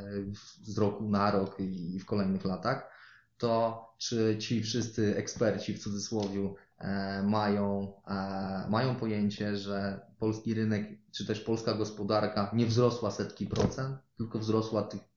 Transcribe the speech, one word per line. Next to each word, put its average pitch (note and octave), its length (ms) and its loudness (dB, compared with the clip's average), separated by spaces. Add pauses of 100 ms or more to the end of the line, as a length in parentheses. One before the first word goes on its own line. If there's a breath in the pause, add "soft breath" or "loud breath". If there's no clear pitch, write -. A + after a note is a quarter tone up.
(340)
w-, - 380 -14
z G#2 60 -8
roku G#2+ 320 2
na G2+ 220 6
rok F#2+ 280 2
i, F#2 360 -4
i F#2+ 40 -4
w - 60 -8
kolejnych F#2+ 400 0
latach, G#2+ 460 -2 (460 loud breath)
to A2+ 460 2 (140)
czy A2 420 2
ci A2+ 240 0
wszyscy A2 540 0
eksperci G2+ 560 0
w - 60 -8
cudzysłowiu, G2+ 760 -2 (220 loud breath)
e, G2 460 -4
mają, G2+ 720 2 (140)
e, F#2+ 640 -4
mają A#2+ 260 2
pojęcie, G#2 640 0
że G2 440 -4 (180)
polski A2 340 0
rynek, G#2+ 360 0 (220)
czy - 140 -6
też G#2+ 140 0
polska A2+ 340 0
gospodarka G#2 800 0
nie A#2 120 4
wzrosła A2+ 460 4
setki G2+ 360 -4
procent, - 500 0 (200)
tylko A2+ 220 -4
wzrosła G#2+ 440 2
tych - 180 -10 (160)